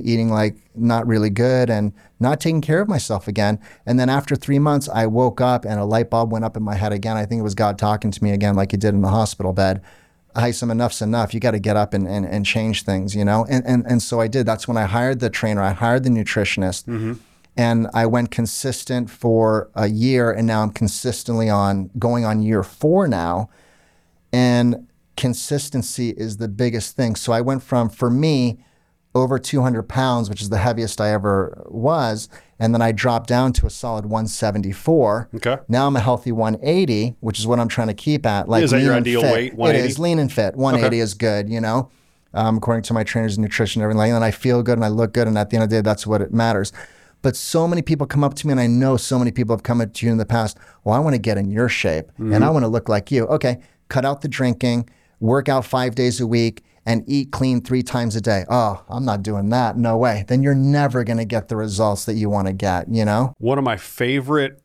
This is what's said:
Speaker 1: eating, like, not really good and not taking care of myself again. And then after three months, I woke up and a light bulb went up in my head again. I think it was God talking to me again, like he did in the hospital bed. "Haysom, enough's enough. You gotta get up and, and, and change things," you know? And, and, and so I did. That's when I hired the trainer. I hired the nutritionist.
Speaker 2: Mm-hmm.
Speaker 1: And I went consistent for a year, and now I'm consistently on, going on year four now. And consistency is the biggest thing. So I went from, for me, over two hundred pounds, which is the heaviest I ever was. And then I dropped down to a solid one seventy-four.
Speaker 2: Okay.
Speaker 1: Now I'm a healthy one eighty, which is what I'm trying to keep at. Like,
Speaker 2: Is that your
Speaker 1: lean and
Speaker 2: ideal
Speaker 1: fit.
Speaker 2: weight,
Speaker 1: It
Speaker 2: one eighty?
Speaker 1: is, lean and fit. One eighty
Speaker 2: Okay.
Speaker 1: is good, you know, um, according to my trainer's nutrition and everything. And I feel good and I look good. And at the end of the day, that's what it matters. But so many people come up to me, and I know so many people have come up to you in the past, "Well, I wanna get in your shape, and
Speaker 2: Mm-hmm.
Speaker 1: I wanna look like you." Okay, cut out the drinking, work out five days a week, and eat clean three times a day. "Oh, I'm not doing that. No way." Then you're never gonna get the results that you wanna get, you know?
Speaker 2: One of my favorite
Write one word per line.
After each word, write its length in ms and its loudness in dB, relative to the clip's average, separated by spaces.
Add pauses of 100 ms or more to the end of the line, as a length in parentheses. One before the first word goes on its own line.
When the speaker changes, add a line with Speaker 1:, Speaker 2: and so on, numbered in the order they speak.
Speaker 1:
eating, 260 0
like, 240 0 (220)
not 320 2
really 220 2
good 380 2
and 240 0 (280)
not 180 2
taking 220 0
care 200 0
of 80 -2
myself 380 -2
again. 320 0 (260)
And 140 2
then 100 2
after 280 0
three 240 0
months, 280 2
I 200 0
woke 320 2
up 240 2
and 160 -2
a 40 0
light 260 0
bulb 200 0
went 140 -2
up 120 -4
in 60 -4
my 140 -4
head 160 -2
again. 240 -4
I 100 -4
think 140 -4
it 20 -4
was 140 -4
God 200 0
talking 360 0
to 100 -6
me 80 2
again, 240 2
like 160 0
he 60 0
did 180 2
in 80 2
the 60 2
hospital 440 0
bed. 300 0 (540)
"Haysom, 340 -2
enough's 320 -2
enough. 320 0
You 60 -4
gotta 180 0
get 180 0
up 160 0
and, 140 0
and, 180 -2
and 220 -2
change 380 -2
things," 320 -2
you 80 0
know? 260 4
And, 160 0
and, 180 2
and 160 2
so 200 -2
I 80 2
did. 180 0
That's 220 -2
when 80 0
I 80 0
hired 340 0
the 100 0
trainer. 320 -2
I 120 0
hired 320 0
the 60 2
nutritionist. 760 -2
Speaker 2:
Mm-hmm. 300 -6 (420)
Speaker 1:
And 360 2
I 140 2
went 240 0
consistent 800 -4
for 640 2
a 140 0
year, 420 2
and 160 0
now 160 2
I'm 80 0
consistently 800 -2
on, 480 0
going 260 0
on 180 0
year 200 2
four 460 0
now. 420 -2 (800)
And 540 2 (300)
consistency 920 -4
is 280 -8
the 100 -6
biggest 480 -4
thing. 200 0
So 160 -4
I 80 2
went 220 -2
from, 260 0
for 220 -2
me, 480 2 (560)
over 260 0
two 200 -2
hundred 280 2
pounds, 420 0
which 100 -8
is 100 -6
the 80 0
heaviest 420 -2
I 100 0
ever 580 -2
was. 600 -2 (320)
And 120 2
then 80 2
I 120 4
dropped 360 0
down 260 2
to 120 2
a 40 0
solid 360 -8
one 220 -2
seventy-four. 1080 0
Speaker 2:
Okay. 240 -2 (100)
Speaker 1:
Now 200 2
I'm 80 0
a 40 0
healthy 300 0
one 320 0
eighty, 580 0
which 200 -4
is 60 -4
what 120 2
I'm 100 2
trying 200 -2
to 60 -2
keep 300 -2
at. 240 0
Like, 140 2
Speaker 2:
Is 80 2
that 100 4
your 100 4
Speaker 1:
lean 80 4
and 80 0
Speaker 2:
ideal 160 2
Speaker 1:
fit. 100 4
Speaker 2:
weight, 200 0
Speaker 1:
It 60 -14
Speaker 2:
one 160 4
eighty? 140 2
Speaker 1:
is, 100 -4
lean 220 2
and 120 0
fit. 240 0
One 200 2
eighty 100 2
Speaker 2:
Okay. 140 2
Speaker 1:
is 140 -2
good, 360 0
you 100 -4
know, 300 0 (440)
um, 240 2
according 260 -2
to 100 -4
my 80 0
trainer's 360 -2
nutrition 440 0
and 80 0
everything. 220 2
And 120 2
I 60 2
feel 320 0
good 160 2
and 60 0
I 40 2
look 240 0
good. 140 2
And 100 2
at 140 0
the 60 0
end 80 2
of 60 0
the 60 2
day, 60 2
that's 240 0
what 160 0
it 100 -6
matters. 400 0 (500)
But 140 0
so 320 0
many 140 0
people 240 -2
come 180 0
up 100 0
to 120 -6
me, 60 2
and 80 2
I 80 2
know 280 4
so 220 -2
many 140 0
people 220 0
have 100 -4
come 180 0
up 120 -6
to 120 -4
you 60 2
in 60 2
the 60 0
past, 320 -2 (280)
"Well, 100 2
I 60 2
wanna 180 2
get 180 0
in 140 -2
your 180 2
shape, 380 -2 (100)
and 160 -6
Speaker 2:
Mm-hmm. 120 6
Speaker 1:
I 60 4
wanna 180 2
look 200 -2
like 220 0
you." 160 2
Okay, 320 0 (300)
cut 180 0
out 160 -2
the 60 -4
drinking, 600 0 (300)
work 300 2
out 180 2
five 280 -2
days 260 0
a 60 -2
week, 360 0 (240)
and 200 0
eat 240 0
clean 300 0
three 220 -2
times 340 -4
a 60 -4
day. 260 0
"Oh, 400 0
I'm 160 -6
not 180 -2
doing 280 -2
that. 260 0
No 220 2
way." 300 0
Then 140 2
you're 120 2
never 500 2
gonna 220 -2
get 220 -4
the 80 -4
results 500 0
that 80 -2
you 160 0
wanna 240 0
get, 360 -2
you 140 0
know? 320 0
Speaker 2:
One 220 0
of 60 0
my 120 -2
favorite 880 -2